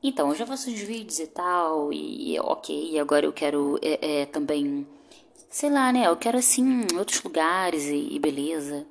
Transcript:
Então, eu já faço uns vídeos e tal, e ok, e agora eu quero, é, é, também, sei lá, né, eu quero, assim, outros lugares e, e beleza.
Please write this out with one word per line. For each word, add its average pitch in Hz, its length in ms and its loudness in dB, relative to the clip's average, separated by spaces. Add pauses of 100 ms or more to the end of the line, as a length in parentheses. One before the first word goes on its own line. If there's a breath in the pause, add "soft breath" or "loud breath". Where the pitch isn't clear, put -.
Então, 277 280 0
eu 302 40 2
já 277 120 -4
faço 262 240 -6
uns 220 100 -6
vídeos 214 380 -8
e 160 80 -6
tal, 160 640 0
e - 480 -4
ok, 156 520 -2
e 156 60 0
agora 147 280 4
eu 147 60 2
quero, 143 500 0
é, 151 400 0
é, 139 40 -2
também, 143 600 -2 (640 loud breath)
sei - 180 -2
lá, 269 240 4
né, 247 140 4
eu 170 100 6
quero, 233 220 0
assim, 254 480 4 (120)
outros - 240 -2
lugares 165 640 0
e, 147 300 -2
e 147 40 -4
beleza. 147 720 -2